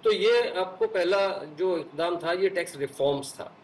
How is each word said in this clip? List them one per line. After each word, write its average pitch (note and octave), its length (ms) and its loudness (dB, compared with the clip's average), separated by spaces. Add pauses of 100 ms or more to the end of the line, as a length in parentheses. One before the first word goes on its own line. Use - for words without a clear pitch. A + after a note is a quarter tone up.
तो A3 80 6
ये A3+ 440 4
आपको F#3 300 -2
पहला F#3 720 0
जो F3+ 200 2
इक़दाम E3 380 -4
था, E3 160 -2
ये F#3+ 160 2
टैक्स E3+ 280 -2
रिफॉर्म्स C#3 580 -2
था। - 300 -14